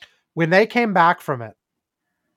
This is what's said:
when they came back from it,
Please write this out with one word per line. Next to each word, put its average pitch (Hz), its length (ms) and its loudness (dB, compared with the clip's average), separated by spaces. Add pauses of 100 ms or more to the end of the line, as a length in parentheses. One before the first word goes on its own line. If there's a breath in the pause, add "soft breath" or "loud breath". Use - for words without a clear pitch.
(320 soft breath)
when 160 160 -2
they 196 160 4
came 226 300 -4
back 175 260 2
from 127 220 -8
it, 110 100 -16 (840)